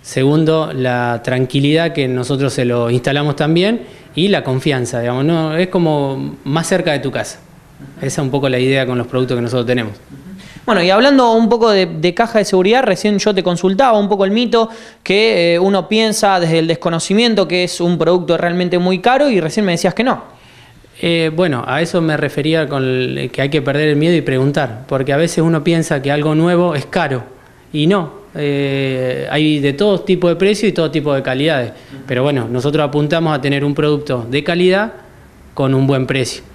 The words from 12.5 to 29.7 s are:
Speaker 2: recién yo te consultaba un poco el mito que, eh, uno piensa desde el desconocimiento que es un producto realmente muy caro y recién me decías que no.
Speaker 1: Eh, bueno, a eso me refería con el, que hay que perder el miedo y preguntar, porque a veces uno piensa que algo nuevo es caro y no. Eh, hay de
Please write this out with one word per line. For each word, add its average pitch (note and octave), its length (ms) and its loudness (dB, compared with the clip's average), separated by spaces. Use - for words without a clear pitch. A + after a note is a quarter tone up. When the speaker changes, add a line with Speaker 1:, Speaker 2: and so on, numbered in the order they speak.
Speaker 2:
recién G#3 340 0
yo G#3+ 160 2
te F#3 100 0
consultaba G3 540 2
un G3+ 120 0
poco G3 160 2
el G3 60 0
mito A3+ 380 2
que, F#3 520 2
eh, E3+ 40 0
uno F#3+ 280 2
piensa G#3+ 520 2
desde E3 200 2
el D#3+ 80 0
desconocimiento F#3 800 0
que F3+ 160 0
es F3 180 -6
un F3 160 2
producto E3 400 2
realmente F3 420 0
muy F3+ 200 0
caro C4+ 300 2
y G3+ 100 2
recién D#3+ 260 -2
me F3+ 60 0
decías E3+ 220 0
que A3+ 100 -2
no. B3+ 200 -2
Speaker 1:
Eh, E3 340 0
bueno, D#3 300 0
a C3+ 160 0
eso E3+ 200 0
me D#3+ 140 0
refería D3 520 -2
con C#3 160 -2
el, B2+ 480 -2
que - 100 -4
hay C#3 80 0
que D3+ 120 0
perder C#3+ 280 0
el D3 60 2
miedo E3 200 2
y D3+ 60 2
preguntar, C3+ 680 -2
porque C3+ 240 -2
a C#3 60 2
veces E3+ 260 0
uno E3 200 0
piensa E3 380 0
que C#3 100 -2
algo D3+ 240 0
nuevo E3+ 400 2
es C3+ 100 -4
caro C3+ 380 -2
y D3+ 160 0
no. F3+ 360 -2
Eh, C#3 960 -4
hay D3+ 300 2
de C#3 140 0